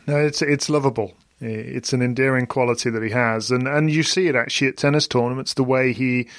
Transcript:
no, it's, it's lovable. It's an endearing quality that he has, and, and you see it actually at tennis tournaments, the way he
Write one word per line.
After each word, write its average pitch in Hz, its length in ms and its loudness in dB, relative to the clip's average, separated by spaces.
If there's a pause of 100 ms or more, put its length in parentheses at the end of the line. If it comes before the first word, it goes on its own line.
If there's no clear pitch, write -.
no, 147 100 0
it's, 147 240 0
it's 143 260 0
lovable. 135 460 0 (260)
It's 117 540 -6
an 123 80 0
endearing 127 460 2
quality 120 420 0
that 113 140 -2
he 110 80 -4
has, 113 400 0
and, 127 160 0
and 151 240 2
you 156 100 2
see 185 260 0
it 139 80 2
actually 123 340 0
at - 80 -6
tennis 147 300 2
tournaments, 127 460 -2
the 135 100 0
way 127 300 2
he 123 340 0 (120)